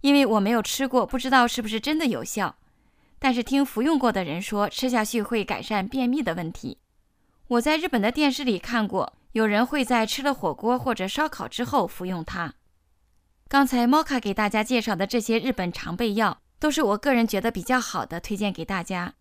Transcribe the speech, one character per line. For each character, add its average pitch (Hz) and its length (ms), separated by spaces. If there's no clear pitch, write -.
因 277 120
为 277 120
我 214 140
没 202 120
有 233 100
吃 262 260
过， 247 180
不 262 120
知 254 120
道 262 180
是 - 140
不 220 60
是 220 120
真 302 180
的 320 80
有 165 180
效， 180 340
但 269 160
是 233 80
听 277 240
服 214 160
用 302 160
过 247 140
的 190 120
人 156 160
说， 202 300
吃 - 180
下 240 160
去 214 180
会 208 220
改 - 180
善 202 260
便 254 200
秘 269 140
的 175 140
问 170 160
题。 - 260
我 233 140
在 302 140
日 320 120
本 247 120
的 208 120
电 294 200
视 277 120
里 226 160
看 233 280
过， 185 260
有 220 160
人 208 180
会 277 180
在 233 220
吃 220 160
了 277 120
火 185 200
锅 240 240
或 247 160
者 190 140
烧 285 200
烤 - 200
之 - 160
后 247 240
服 - 180
用 180 180
它。 170 300
刚 277 180
才 240 220
Mocha 294 320
给 202 140
大 214 140
家 214 160
介 240 160
绍 214 160
的 190 120
这 240 120
些 226 200
日 262 120
本 180 200
常 - 240
备 220 180
药， 208 260
都 302 100
是 302 120
我 208 160
个 269 160
人 233 140
觉 196 140
得 226 80
比 208 120
较 254 180
好 185 260
的， 170 140
推 202 180
荐 202 160
给 160 100
大 180 200
家。 180 380